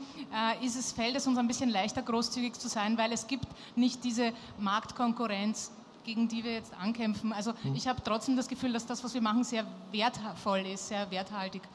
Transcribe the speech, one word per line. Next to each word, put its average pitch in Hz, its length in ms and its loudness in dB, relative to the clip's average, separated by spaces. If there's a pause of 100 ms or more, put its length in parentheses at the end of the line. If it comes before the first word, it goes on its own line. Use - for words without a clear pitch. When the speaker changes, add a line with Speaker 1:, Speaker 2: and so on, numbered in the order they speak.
(340)
Speaker 1:
äh, 226 320 2
ist 240 100 0
es, 254 160 -4
fällt 247 240 0
es 277 100 0
uns 254 120 6
ein 240 100 6
bisschen 247 220 2
leichter, 214 320 2
großzügig 240 520 0
zu - 140 -8
sein, 220 300 2
weil 233 160 4
es 226 120 -4
gibt - 220 -2 (300)
nicht 240 260 4
diese 233 300 2 (260)
Marktkonkurrenz, 220 1120 0 (320)
gegen 226 240 2
die 226 160 -2
wir 233 80 -2
jetzt 226 220 -6
ankämpfen. 220 580 0
Also 214 220 -2 (100)
Speaker 2:
Hm. 135 120 0
Speaker 1:
ich - 120 -2
habe 247 160 0
trotzdem 226 320 2
das 247 140 2
Gefühl, 254 240 -2
dass 233 120 -2
das, 247 200 -4
was 233 80 -4
wir 247 80 0
machen, 226 240 4
sehr 220 200 0 (280)
wertvoll 208 720 2
ist, 190 240 -6
sehr 202 200 -2
werthaltig, 190 520 -4 (140)